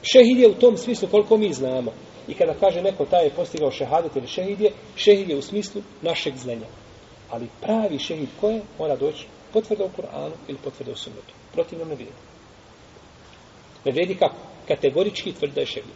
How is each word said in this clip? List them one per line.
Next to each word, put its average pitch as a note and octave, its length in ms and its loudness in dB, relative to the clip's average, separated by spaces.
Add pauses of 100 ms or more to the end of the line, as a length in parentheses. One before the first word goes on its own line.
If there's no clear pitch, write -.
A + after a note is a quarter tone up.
Šehid B3 380 8
je A#3 100 10
u G3 40 6
tom A#3 240 6
smislu - 300 -4
koliko G#3 300 4
mi G#3 160 0
znamo. B2+ 380 -4 (360)
I - 60 -10
kada D#3+ 200 0
kaže F3 280 2
neko G3 240 -2
taj F3 180 2
je C#3+ 80 2
postigao D#3 400 -2
šehadet D3 440 -2
ili B2 120 -4
šehid G3 340 -6
je, G#3 100 4 (240)
šehid G3 340 4
je C#3+ 80 -2
u C#3 40 -4
smislu G3+ 400 -6 (200)
našeg D3+ 360 -4
znanja. A#2 300 -10 (640)
Ali A#2+ 180 -10 (140)
pravi G#3 380 -2
šehid D#3 300 -8 (120)
ko G#3 80 2
je, A3 120 -4 (180)
mora D3+ 160 -2
doći C#3 300 -4 (280)
potvrda G#3 320 -2
u F#3+ 40 -6 (120)
Kur'anu D3 300 -10 (160)
ili C#3 160 -12
potvrda B2+ 280 -12
u A2+ 40 -10
sunnetu. A2+ 380 -18 (200)
Protivno E3 320 -6
ne D#3 100 -8
vrijedi. A#2+ 200 -18 (1700)
Ne C3 60 2
vrijedi F3+ 240 -2
kako? F#3 200 0 (320)
Kategorički D#3+ 680 0
tvrdi C#3+ 220 -6
da C#3+ 60 -2
je C3 60 -4
šehid. - 280 -12